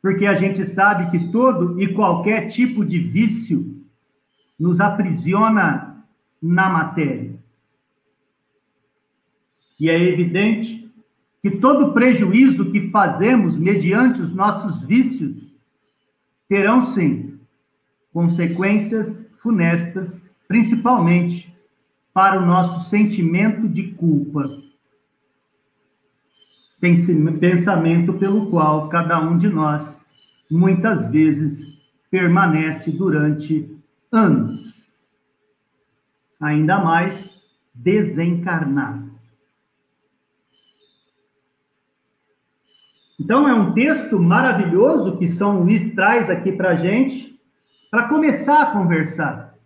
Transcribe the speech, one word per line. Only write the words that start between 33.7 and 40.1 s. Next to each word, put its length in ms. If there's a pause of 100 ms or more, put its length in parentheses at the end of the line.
anos, 760 (1500)
ainda 380
mais 640 (340)
desencarnado. 1300 (4000)